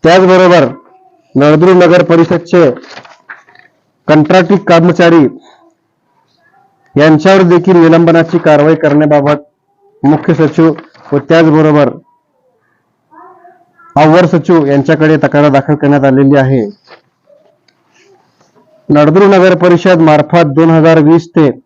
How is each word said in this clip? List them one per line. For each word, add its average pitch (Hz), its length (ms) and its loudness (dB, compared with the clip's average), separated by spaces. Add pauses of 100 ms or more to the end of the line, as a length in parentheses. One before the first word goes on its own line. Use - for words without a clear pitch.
त्याचबरोबर 180 640 2 (640)
नळदुर्ग 151 420 0
नगर 180 260 2
परिषदचे 170 680 -2 (1400)
कंत्राटी 170 480 0
कर्मचारी 170 720 0 (1700)
यांच्यावर 156 500 2
देखील 175 280 2
निलंबनाची 165 600 0
कारवाई 156 380 0
करण्याबाबत 147 680 -2 (600)
मुख्य 151 340 -2
सचिव 160 360 0 (400)
व 143 60 -4 (100)
त्याचबरोबर 156 600 0 (2000)
अवर 156 300 2
सचिव 160 400 -2
यांच्याकडे 156 500 -2
तक्रार 147 340 -2
दाखल 139 240 -2
करण्यात 143 300 -2
आलेली 139 340 0
आहे. 131 260 -2 (2250)
नळदुर्ग 151 400 0
नगर 185 300 2
परिषद 175 420 0
मार्फत 151 540 0
दोन 165 160 0
हजार 165 340 2
वीस 160 240 0
ते 151 200 -2 (180)